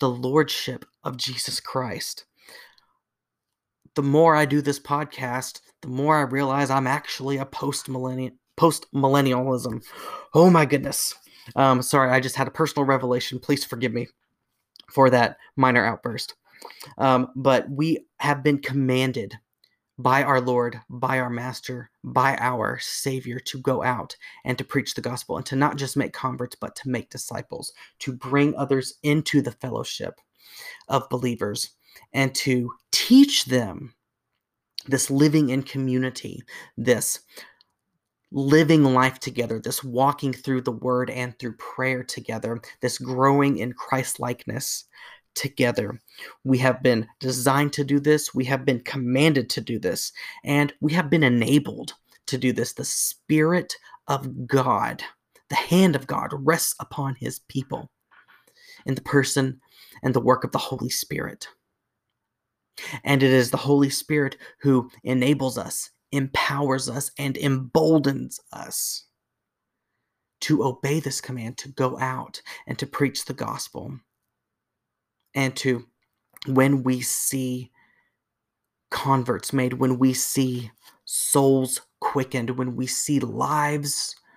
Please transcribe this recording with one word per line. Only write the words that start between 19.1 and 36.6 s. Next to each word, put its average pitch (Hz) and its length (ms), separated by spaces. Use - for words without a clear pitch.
by 127 240
our 135 180
Lord, 120 400
by 127 280
our 123 120
Master, 120 600
by 131 340
our 120 420
Savior 127 600
to - 180
go 127 240
out 123 340
and 123 140
to 131 60
preach - 300
the - 60
gospel - 360
and - 100
to 131 100
not 147 200
just 135 200
make 139 160
converts, 123 480
but - 160
to - 120
make 120 220
disciples, - 640
to 131 120
bring 139 440
others 135 460
into 147 380
the 131 120
fellowship - 680
of 135 200
believers 120 640
and 135 220
to 123 360
teach 277 540
them 123 480
this 135 240
living 147 380
in 135 140
community, 127 800